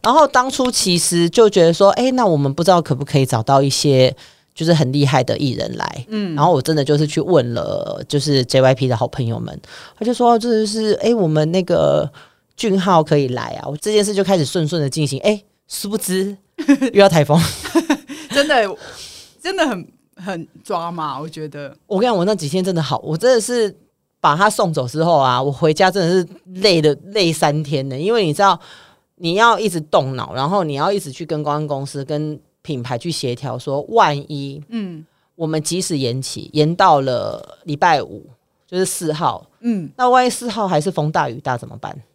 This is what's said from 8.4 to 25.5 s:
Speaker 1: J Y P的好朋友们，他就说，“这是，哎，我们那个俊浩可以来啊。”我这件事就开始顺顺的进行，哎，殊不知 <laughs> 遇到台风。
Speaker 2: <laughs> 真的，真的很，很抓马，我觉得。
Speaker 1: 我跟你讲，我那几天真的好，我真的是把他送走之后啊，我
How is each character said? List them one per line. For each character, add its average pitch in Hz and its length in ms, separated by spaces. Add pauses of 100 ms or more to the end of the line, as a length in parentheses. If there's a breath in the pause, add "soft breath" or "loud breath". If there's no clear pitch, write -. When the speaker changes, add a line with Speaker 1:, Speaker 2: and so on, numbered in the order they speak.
Speaker 1:
J 131 160
Y 131 120
P 127 140
的 120 80
好 120 100
朋 - 180
友 113 140
们， - 220 (380 loud breath)
他 220 60
就 240 100
说 240 260
，“这 220 260
是， 214 360
哎， 233 120
我 196 140
们 151 240
那 185 100
个 151 480 (460 soft breath)
俊 196 240
浩 175 240
可 151 120
以 139 120
来 120 340
啊。” - 80
我 147 60
这 208 160
件 208 120
事 208 80
就 196 120
开 190 120
始 156 80
顺 160 220
顺 156 160
的 135 80
进 151 160
行， 127 140
哎， 208 200 (280)
殊 - 220
不 220 60
知 190 400 (220)
<laughs> 277 340
遇 196 60
到 196 100
台 165 160
风。 151 160 (420)
Speaker 2:
<laughs> 302 520
真 285 140
的， 220 280 (640 loud breath)
真 381 140
的 339 120
很， 196 200 (300)
很 180 320 (160)
抓 170 260
马， 151 300
我 156 80
觉 156 180
得。 147 300 (100)
Speaker 1:
我 196 140
跟 247 60
你 247 40
讲， 214 60
我 175 80
那 208 100
几 156 140
天 185 160
真 185 100
的 160 80
好， 131 220
我 156 140
真 240 160
的 233 40
是 220 360 (440)
把 147 160
他 196 140
送 202 240
走 131 160
之 151 160
后 165 140
啊， 127 240
我 139 100